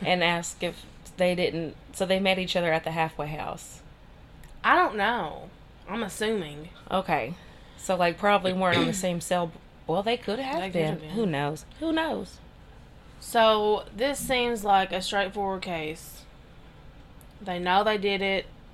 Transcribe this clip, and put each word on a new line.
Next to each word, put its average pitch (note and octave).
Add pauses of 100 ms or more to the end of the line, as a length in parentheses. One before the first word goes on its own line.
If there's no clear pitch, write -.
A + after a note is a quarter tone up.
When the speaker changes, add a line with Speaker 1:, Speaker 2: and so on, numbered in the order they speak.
Speaker 1:
and F3+
ask E3+
if E3+ (320)
they F3+
didn't, E3 (160)
so -
they F#3+
met F#3+
each F#3
other F3
at D#3
the D#3+
halfway D#3+
house. - (800)
Speaker 2:
I A#3+
don't D#4+
know. G#3 (400)
I'm G#3+
assuming. F3+ (200)
Speaker 1:
Okay. D#3+ (420)
So, -
like, F3
probably G3
weren't F3+
on E3+
the -
same F#3
cell. E3+ (360)
Well, F3
they A3+
could A3+
have C4+
Speaker 2:
They F#3+
could F#3
Speaker 1:
been. E3+
Speaker 2:
have D#3
been. D#3
Speaker 1:
Who G#3+
knows? D3 (160)
Who D#4+
knows? D4 (840)
Speaker 2:
So G#3+ (100)
this C4
seems A#3+
like F#3+
a F#3
straightforward F#3+
case. D#3+ (1200)
They F3+
know F3+
they G#3+
did G3
it. G3 (280)